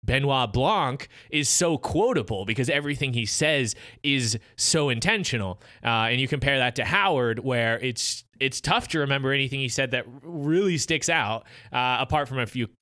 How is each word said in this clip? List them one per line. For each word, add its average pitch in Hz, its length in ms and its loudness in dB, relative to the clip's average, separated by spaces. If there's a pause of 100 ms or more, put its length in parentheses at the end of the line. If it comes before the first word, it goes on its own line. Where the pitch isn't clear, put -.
Benoit 131 480 2
Blanc 139 540 0 (240)
is 147 180 0
so 170 300 2
quotable 127 680 0
because 113 240 -2
everything 143 440 -2
he 117 140 -2
says 143 500 0 (260)
is 123 360 0 (180)
so 147 320 2
intentional. 120 720 0 (240)
Uh, 113 260 2
and 123 100 2
you 131 60 0
compare 139 320 0
that 123 180 2
to 123 80 0
Howard, 143 540 2
where 117 400 0
it's, - 460 -4 (160)
it's 135 200 -2
tough 220 280 0
to 160 120 0
remember 139 320 0
anything 139 280 -2
he 131 80 -4
said 127 240 -2
that 123 140 -2 (160)
really 165 560 0
sticks 160 300 0
out, 113 380 0 (260)
uh, 127 280 0
apart 143 260 0
from 131 140 -6
a 117 60 0
few, 117 220 -4 (140)